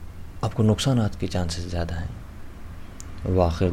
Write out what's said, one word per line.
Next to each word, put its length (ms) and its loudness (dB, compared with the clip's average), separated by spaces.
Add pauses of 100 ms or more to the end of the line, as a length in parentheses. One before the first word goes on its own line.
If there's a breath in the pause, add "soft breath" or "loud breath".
(420)
آپ 120 0
کو 100 2
نقصانات 560 4
کے 80 -2
چانسز 440 -2
زیادہ 280 -2
ہیں۔ 1300 -8
وآخر 420 4